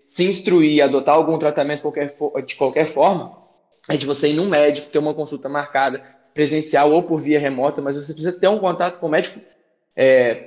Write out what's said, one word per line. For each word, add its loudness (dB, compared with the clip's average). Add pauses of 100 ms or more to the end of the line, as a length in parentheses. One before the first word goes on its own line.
se -4
instruir 2
e 4
adotar 4
algum 2
tratamento -2
qualquer -6
fo-, -6
de -10
qualquer 0
forma 0 (500)
é 0
de -8
você -2
ir 0
num 0
médico, 0
ter 0
uma -2
consulta -10
marcada, -4 (280)
presencial 2
ou 4
por -4
via 0
remota, -2
mas -6
você -12
precisa -6
ter 2
um 2
contato -2
com -6
o -6
médico, -2 (560)
é, 4 (100)